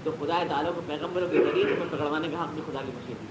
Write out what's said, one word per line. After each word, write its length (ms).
تو 160
خدا 300
تعالیٰ 260
کو 120
پیغمبروں 420
کے 80
ذریعے 280
تمہیں 260
پکڑوانے 400
کا 120
حق 100
بھی 120
خدا 200
کی 100
مشیت 220
سے۔ 140